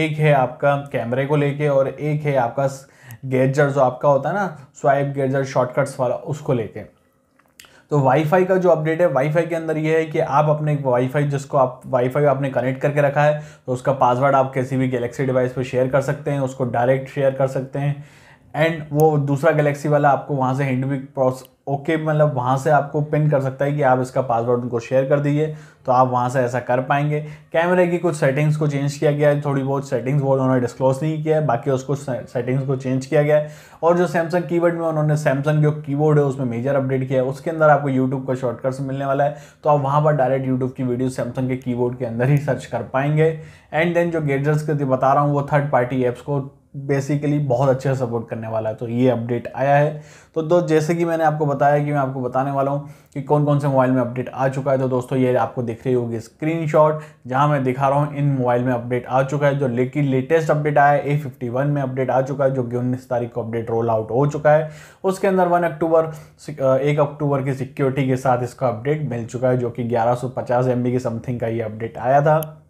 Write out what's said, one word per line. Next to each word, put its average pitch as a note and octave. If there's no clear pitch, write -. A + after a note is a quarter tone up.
एक D#3
है D#3
आपका C#3
कैमरे C3
को D3+
लेके D3
और C#3
एक D3
है D3
आपका B2
स-, -
गेस्चर C3+
जो C#3
आपका C3
होता C#3
है E3+
ना, F#3+
स्वाइप C#3+
गेस्चर C3+
शॉर्टकट्स C3
वाला, B2
उसको -
लेके। A2
तो D3
वाईफाई D#3
का F#3
जो F3+
अपडेट D#3+
है, F3
वाईफाई D3+
के E3
अंदर D#3+
ये D#3
है D#3+
कि D#3
आप D3+
अपने D3+
वाईफाई, C3
जिसको C#3
आप B2+
वाईफाई C3
आपने C3+
कनेक्ट B2+
करके C#3+
रखा C#3+
है, D3+
तो C3
उसका B2+
पासवर्ड C3
आप C3
किसी C3
भी C3
Galaxy A#2+
डिवाइस B2+
पे B2+
शेयर B2+
कर C3+
सकते D3
हैं, C#3
उसको C3
डायरेक्ट B2
शेयर C3+
कर C3+
सकते C3+
हैं। C#3+
And D#3+
वो D3+
दूसरा C#3+
Galaxy D3
वाला D3
आपको C3+
वहाँ C3
से C#3
हिंट C3
भी C#3
क्रॉस, C3
ओके, D#3+
मतलब D3+
वहाँ B2+
से D#3
आपको C#3+
पिन D3+
कर C#3+
सकता C3
है C#3+
कि D3
आप B2+
इसका B2+
पासवर्ड A#2+
उनको A#2+
शेयर C3
कर C#3+
दीजिए, D3
तो C3
आप B2+
वहाँ B2
से C3
ऐसा A#2+
कर B2
पाएंगे। D3
कैमरे F3
की E3+
कुछ E3+
सेटिंग्स D3
को D#3
चेंज C#3+
किया D#3
गया D3
है, D3
थोड़ी C#3
बहुत C3+
सेटिंग्स C3
वो C3+
उन्होंने C3
डिस्क्लोज C3
नहीं D#3
किया D#3
है, D3+
बाकी A#2+
उसको C3
से-, A#2+
सेटिंग्स B2+
को C3+
चेंज C3
किया D3+
गया D3+
है। D3+
और E3+
जो F3
Samsung E3+
कीबोर्ड E3+
में E3
उन्होंने D3+
Samsung C#3+
जो D3+
कीबोर्ड D3+
है D3
उसमें C3+
मेजर A#2+
अपडेट C3
किया C3
है, B2+
उसके -
अंदर D#3
आपको C#3+
YouTube C3
का C3
शॉर्टकट्स B2+
मिलने C3+
वाला C#3
है, D3
तो D#3
आप D3
वहाँ C#3+
पर D#3
डायरेक्ट C3
YouTube C3
की C#3
वीडियो B2+
Samsung B2+
के B2+
कीबोर्ड B2
के B2+
अंदर A#2
ही C#3+
सर्च -
कर A#2
पाएंगे। D3+
And E3+
then E3+
जो E3
गैजेट्स D3
के D#3
बता C3+
रहा C#3+
हूँ, D3
वो C#3+
थर्ड C#3+
पार्टी C3
ऐप्स B2
को C#3
basically C#3+
बहुत C3+
अच्छे C3+
से C3
सपोर्ट A2+
करने A2+
वाला A2
है, A2
तो A#2+
ये B2
अपडेट A#2+
आया C#3
है। D3+
तो D#3+
दो, E3+
जैसे D#3
कि E3+
मैंने E3
आपको D3+
बताया C#3+
कि D3
मैं D3
आपको C3+
बताने C3
वाला C#3
हूँ C#3+
कि C#3+
कौन-कौन D3
से C#3+
मोबाइल C3
में C3
अपडेट A#2+
आ C3+
चुका C3+
है, C3+
तो C3
दोस्तों, B2+
ये B2+
आपको A#2
दिख A2+
रही B2+
होगी A#2
स्क्रीनशॉट, D#3
जहाँ C3
मैं C#3+
दिखा C3
रहा C#3
हूँ D3
इन C#3+
मोबाइल B2
में B2+
अपडेट B2
आ C3
चुका C#3+
है। C#3
जो C#3+
लेकिन B2+
लेटेस्ट C#3
अपडेट D3
आया C#3+
है C#3
ए D3
फिफ्टी B2+
वन B2+
में D3
अपडेट C3
आ B2+
चुका C#3+
है, C3+
जो C3+
कि A#2+
उन्नीस B2
तारीख A#2+
को A#2+
अपडेट A2+
रोल A#2
आउट A2
हो C3
चुका D3
है। D#3
उसके F#3+
अंदर F#3
वन F3
अक्टूबर, E3
एक D3
अक्टूबर D3
की C3+
सिक्योरिटी C3+
के C3
साथ B2
इसका B2
अपडेट B2+
मिल A#2
चुका B2
है, B2+
जो A#2+
कि A#2+
ग्यारह A#2
सौ B2
पचास B2
एम B2
बी B2
की B2+
समथिंग A#2
का A#2
ये A2+
अपडेट A2
आया C3+
था। D#3